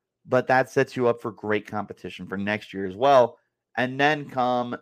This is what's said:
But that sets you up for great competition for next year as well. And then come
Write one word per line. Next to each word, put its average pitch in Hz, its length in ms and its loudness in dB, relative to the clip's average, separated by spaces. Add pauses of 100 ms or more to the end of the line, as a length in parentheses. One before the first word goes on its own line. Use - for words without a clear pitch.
(240)
But 123 220 0
that 131 240 2
sets 135 260 0
you 120 120 2
up 120 120 0
for 113 120 -8
great 107 340 -4
competition 98 640 -10
for 95 80 -8
next 104 360 -4
year 95 140 -6
as 92 80 -8
well. 123 440 4 (380)
And 127 220 -4
then 147 300 0
come 123 540 -2